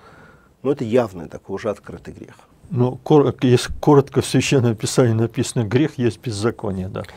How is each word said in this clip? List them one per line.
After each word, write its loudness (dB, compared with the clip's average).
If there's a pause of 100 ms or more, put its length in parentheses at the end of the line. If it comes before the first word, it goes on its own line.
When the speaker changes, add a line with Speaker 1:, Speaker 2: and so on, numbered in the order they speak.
(640)
Speaker 1:
Но 0
это -6
явный -2
такой -12
уже -6
открытый -14
грех. -20 (360)
Speaker 2:
Ну, 0
кор-, 4
если 2 (100)
коротко 4
в -10
Священном 2
Писании 0
написано: -2
"Грех -2
есть -2
беззаконие", -6
да. -10 (140)